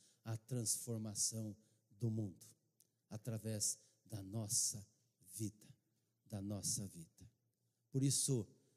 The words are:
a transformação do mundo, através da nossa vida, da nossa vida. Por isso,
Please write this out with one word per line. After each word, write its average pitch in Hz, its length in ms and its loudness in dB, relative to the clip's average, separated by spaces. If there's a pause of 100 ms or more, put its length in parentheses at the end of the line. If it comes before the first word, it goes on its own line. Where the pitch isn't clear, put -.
(220)
a 113 140 -2
transformação 110 1200 0 (420)
do 117 120 4
mundo, 107 360 -2 (600)
através 110 680 -2 (260)
da 101 180 -6
nossa 101 640 0 (480)
vida, - 400 -4 (540)
da 101 140 -4
nossa 101 460 -2
vida. - 420 -16 (600)
Por 135 120 2
isso, 131 440 4 (300)